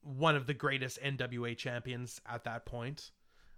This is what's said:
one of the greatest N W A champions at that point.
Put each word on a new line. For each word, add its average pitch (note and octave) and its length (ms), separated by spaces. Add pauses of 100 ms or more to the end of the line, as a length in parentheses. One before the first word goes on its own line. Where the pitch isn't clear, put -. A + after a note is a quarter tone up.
one D3 340
of C3 120
the D3 60
greatest C3 480
N C#3 160
W B2 280
A A#2+ 80
champions A#2+ 720
at A#2 180
that A#2 200
point. B2 460 (460)